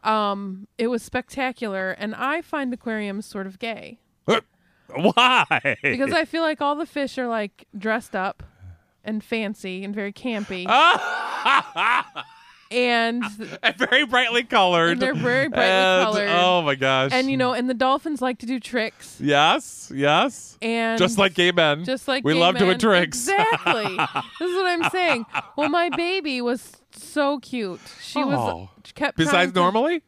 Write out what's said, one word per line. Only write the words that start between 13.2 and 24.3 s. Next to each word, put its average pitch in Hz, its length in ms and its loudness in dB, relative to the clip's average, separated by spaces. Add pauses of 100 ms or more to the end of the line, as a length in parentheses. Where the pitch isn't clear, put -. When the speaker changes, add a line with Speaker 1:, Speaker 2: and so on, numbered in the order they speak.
Speaker 2:
And 220 160 2
very 262 280 2
brightly 240 380 0
colored. 180 500 4
Speaker 1:
And 247 80 -2
they're 262 120 0
very 247 340 0
brightly - 220 2
Speaker 2:
And, 185 340 4
Speaker 1:
colored. 208 280 0
Speaker 2:
oh 180 320 4
my 143 100 2
gosh. 135 400 2
Speaker 1:
And, 262 160 0
you 269 80 0
know, 247 160 0
and 247 160 -2
the 254 60 -2
dolphins 262 480 -2
like 254 160 -4
to 233 80 -12
do 254 120 -4
tricks. - 600 -8
Speaker 2:
Yes, 147 720 2
yes. 151 680 0
Speaker 1:
And 226 340 -2
Speaker 2:
Just 208 220 2
like 190 160 2
gay 180 160 4
men. 165 340 2
Speaker 1:
just 262 220 -6
like 262 180 -2
Speaker 2:
We 147 80 4
Speaker 1:
gay 165 60 4
Speaker 2:
love 175 180 4
doing 185 140 4
Speaker 1:
men. 180 80 0
Speaker 2:
tricks. 180 500 2
<laughs> - 0 -
Speaker 1:
Exactly. 349 680 0 (420)